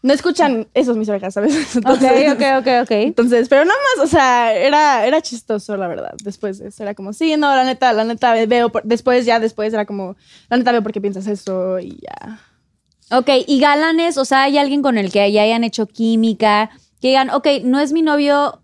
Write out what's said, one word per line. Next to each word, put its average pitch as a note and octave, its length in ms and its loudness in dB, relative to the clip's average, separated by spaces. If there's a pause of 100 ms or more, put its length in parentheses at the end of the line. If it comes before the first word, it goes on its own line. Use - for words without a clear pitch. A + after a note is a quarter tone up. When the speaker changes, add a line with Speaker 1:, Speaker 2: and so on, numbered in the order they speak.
Speaker 1:
No C4 100 2
escuchan C#4+ 600 -2
esos B3 220 0
mis G#3+ 120 -4
orejas, G3 240 -6
¿sabes? B3 220 0
<laughs> D4+ 200 -6
Entonces, C4 560 2
Speaker 2:
Ok, B3+ 80 -2
ok, C#4+ 40 0 (160)
ok, B3+ 80 -4 (160)
ok. - 80 -4
Speaker 1:
entonces, A#3 580 0
pero C#4+ 160 4
nada G#4+ 140 2 (180)
más, E4+ 80 2
o - 20 -4
sea, B3 460 2
era, C4+ 540 2
era D4+ 140 2
chistoso, A3 540 -8
la F#3+ 120 -6
verdad. - 260 -10 (100)
Después G3+ 360 -10
de G3 80 -16
eso G3+ 160 -16
era G3+ 100 -8
como, G3+ 200 -12
"Sí, D#4+ 240 -2
no, D4+ 180 2
la B3+ 80 2
neta, B3+ 300 0
la A3 100 0
neta A#3 300 0 (120)
veo A#3 240 2
por-", - 140 -6
después, A#3+ 420 0
ya A#3 140 2
después A3 340 -4
era G#3 120 -2
como, G3 300 -12 (340)
"La A#3+ 80 0
neta B3 140 0
veo A#3 120 0
por G#3+ 80 -6
qué G#3+ 100 -8
piensas G3 240 -6
eso", F#3 540 -6
y F3+ 240 -14
ya. - 360 -18 (800)
Speaker 2:
Ok, B3+ 120 0 (180)
y C#4 120 2
galanes, D#4 580 2
o C4+ 80 -2
sea, C4+ 180 2
¿hay C#4 160 2
alguien C#4+ 240 0
con B3 160 0
el F#3+ 120 -4
que G3+ 200 2
ya G#3 100 2
hayan A3+ 220 0
hecho A3 240 -4
química? A3 840 0 (320)
Que B3+ 80 0
digan, C4 220 2
"Ok, C#4 160 -2 (160)
no B3+ 160 0
es C#4+ 120 -2
mi D#4+ 120 0
novio C#4+ 600 0